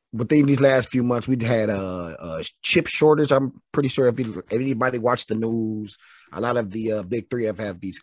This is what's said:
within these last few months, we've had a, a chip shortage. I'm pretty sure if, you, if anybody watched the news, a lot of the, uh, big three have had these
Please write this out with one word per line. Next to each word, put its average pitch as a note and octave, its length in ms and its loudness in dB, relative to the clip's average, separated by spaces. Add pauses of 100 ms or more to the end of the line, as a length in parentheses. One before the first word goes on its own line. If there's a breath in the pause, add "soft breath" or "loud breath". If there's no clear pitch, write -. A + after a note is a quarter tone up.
(120)
within C3 340 2
these C#3 140 4
last C3 300 4
few B2+ 140 0
months, A#2+ 240 0
we've B2+ 140 0
had A2+ 280 2
a, F#2 500 -6
a D#2+ 240 -8 (200)
chip - 240 2
shortage. D3+ 440 4
I'm C3+ 300 0 (100)
pretty C#3+ 180 0
sure C3 180 0
if, A#2 120 2
you, A2 300 -6
if - 40 -14
anybody B2+ 440 0
watched A#2 320 0
the A2 60 -4
news, A2 640 -4 (360 soft breath)
a F#2+ 80 -6
lot A#2+ 160 0
of G#2+ 140 -2
the, A2 200 -4
uh, G#2+ 120 -2
big G#2+ 260 -6
three A#2+ 160 -2
have G#2+ 140 -2
had G2+ 220 -8
these F#2 220 -10